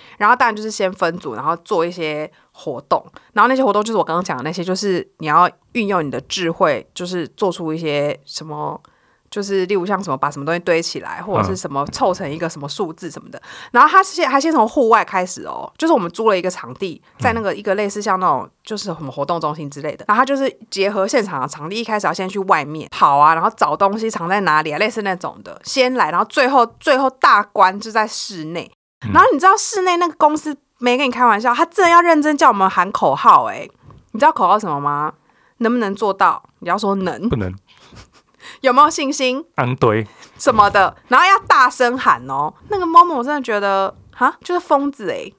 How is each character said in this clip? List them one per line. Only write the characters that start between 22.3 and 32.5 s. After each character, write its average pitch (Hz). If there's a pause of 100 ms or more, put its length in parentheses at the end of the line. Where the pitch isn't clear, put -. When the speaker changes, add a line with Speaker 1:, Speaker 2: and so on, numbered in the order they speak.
Speaker 1:
外 185
面 147
跑 143
啊， 151
然 165
后 220
找 151
东 196
西 220
藏 175
在 202
哪 156
里 156
啊， 147
类 214
似 220
那 196
种 -
的， -
先 254
来， 175
然 170
后 214
最 262
后， 262 (140)
最 277
后 269
大 233
关 196
就 214
在 214
室 175
内。 165 (340)
Speaker 2:
嗯。 101
Speaker 1:
然 330
后 403
你 294
知 339
道 381
室 415
内 349
那 349
个 302
公 302
司 302 (220)
没 247
跟 285
你 247
开 247
玩 214
笑， 240
他 311
真 359
的 339
要 339
认 330
真 302
叫 302
我 240